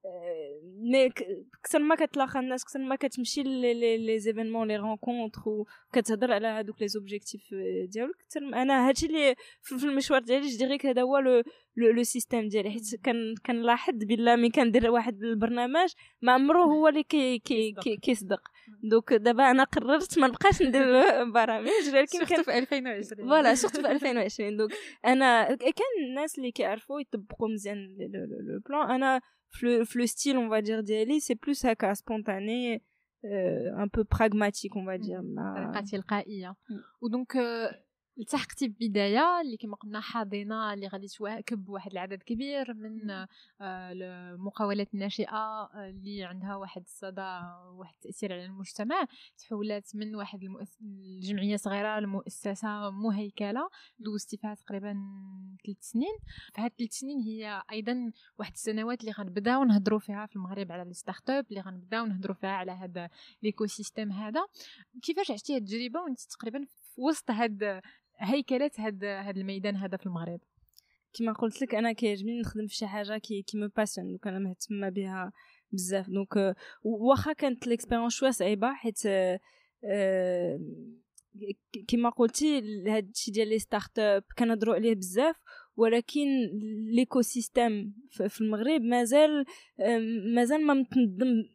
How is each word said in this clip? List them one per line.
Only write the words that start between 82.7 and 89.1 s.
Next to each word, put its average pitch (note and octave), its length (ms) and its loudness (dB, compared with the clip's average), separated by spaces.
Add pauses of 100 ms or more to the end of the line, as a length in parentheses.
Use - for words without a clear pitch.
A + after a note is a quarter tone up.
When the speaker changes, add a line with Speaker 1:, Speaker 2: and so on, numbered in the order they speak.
Speaker 1:
هاد G#3+ 200 0
الشي - 220 -8
ديال G#3+ 180 0
لي A3 100 0
ستارت - 400 -6
اب G#3 240 4 (160)
كنهضروا A3+ 360 2
عليه A3 200 2
بزاف، G3+ 420 0 (400)
ولكن A#3 500 2 (680)
ليكو B3 280 4
سيستيم A3+ 720 0 (160)
ف-، - 120 -6
في G#3 180 -4
المغرب A3 400 0
مازال، B3+ 640 4 (360)